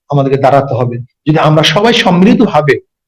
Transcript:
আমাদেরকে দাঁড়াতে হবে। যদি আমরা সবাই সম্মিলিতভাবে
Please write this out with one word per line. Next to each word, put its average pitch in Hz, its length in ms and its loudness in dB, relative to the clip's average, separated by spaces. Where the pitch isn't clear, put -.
আমাদেরকে 135 340 -2
দাঁড়াতে 135 320 0
হবে। 120 240 -4
যদি - 400 -4
আমরা 156 240 2
সবাই 208 320 0
সম্মিলিতভাবে 180 840 0